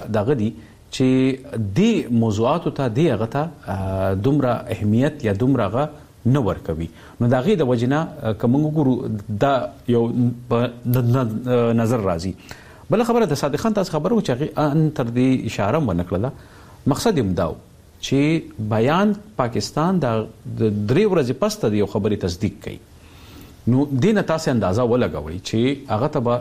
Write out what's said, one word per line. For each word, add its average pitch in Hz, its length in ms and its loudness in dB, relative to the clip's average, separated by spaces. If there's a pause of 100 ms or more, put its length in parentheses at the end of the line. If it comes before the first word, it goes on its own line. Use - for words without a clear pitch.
دغه 110 260 0
دي 113 180 0 (400)
چې 131 440 2 (400)
دې 185 360 2
موضوعاتو 113 580 2
ته، 135 180 -2
دې 123 260 2
هغه 110 120 -2
ته، 147 220 -2 (200)
آه، 95 460 -2
دومره 131 360 2 (240)
اهمیت 117 500 0
یا 104 80 2
دومره 120 340 2
هغه 127 220 0 (380)
نه 135 140 4
ورکوي. 82 480 -4 (320)
نو 120 80 2
د 123 60 4
هغې 139 260 2
د - 20 2
وجې 123 320 2
نه، 156 140 -2 (140)
آه، 110 100 -2
که 113 140 -2
موږ 135 200 4
وګورو، 151 280 2 (340)
دا 123 420 0 (180)
یو 117 140 4 (460)
په 120 220 0 (140)
د-، 123 320 2
د-، 117 640 0
نظر 113 280 0
راځي. 87 240 -2 (580)
بله 220 140 2
خبره، 233 200 2
د 147 100 0
صادق 135 260 -2
خان 226 120 0
تاسو 196 200 -2
خبره 165 220 0
وه 214 80 2
چې - 80 -2
هغې 131 180 -2 (100)
ان 151 320 2
تر 147 140 -2
دې 120 420 2
اشاره 110 320 0
هم 143 100 0
ونه 87 220 0
کړله. 110 200 -2 (560)
مقصد 196 300 0
یې 139 40 2
هم 98 120 0
دا 85 160 0
و - 60 -6 (480)
چې 147 380 0 (180)
بیان 127 540 2 (240)
پاکستان 151 640 -2
د، 113 280 0 (340)
د 110 120 2 (180)
درې 170 220 4
ورځې 135 280 2
پس 208 160 0
ته - 120 0
د 104 60 0
یو 104 120 2
خبرې 104 340 0
تصدیق 90 340 -2 (100)
کوي. - 140 -12 (920)
نو 127 160 4
دې 139 220 0
نه 208 160 4
تاسې 160 260 -2
اندازه 110 340 2
ولګوئ 87 560 0 (100)
چې 131 420 -2
هغه 107 180 0
ته 147 120 -2
به 120 200 0